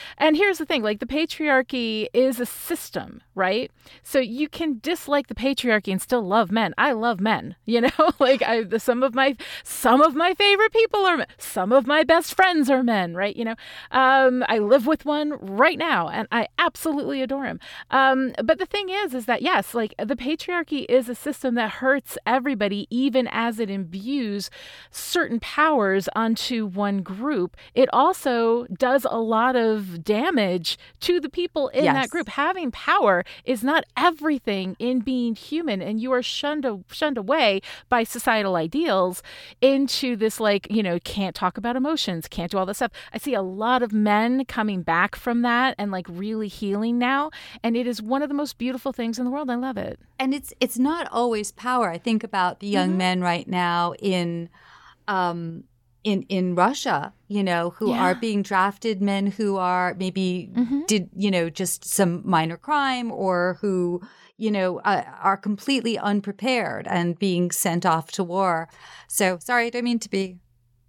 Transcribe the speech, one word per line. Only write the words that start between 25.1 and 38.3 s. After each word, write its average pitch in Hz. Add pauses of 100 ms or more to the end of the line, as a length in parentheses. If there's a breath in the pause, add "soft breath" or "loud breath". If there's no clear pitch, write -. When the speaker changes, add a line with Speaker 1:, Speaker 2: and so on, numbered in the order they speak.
Speaker 1:
powers 214
onto 226
one 202
group. 196 (180 loud breath)
It 247
also 240 (120)
does 254
a 233
lot 226
of 208
damage 208 (240 loud breath)
to 349
the 277
people 330
in 285
that - (100)
Speaker 2:
Yes. 240
Speaker 1:
group. 285
Having 311
power 233 (220 loud breath)
is 233
not 294 (140)
everything 269
in 247
being 240
human, 294
and 214
you 254
are 247
shunned 294
a-, 208 (120)
shunned 294
away 214 (280 loud breath)
by 233
societal 220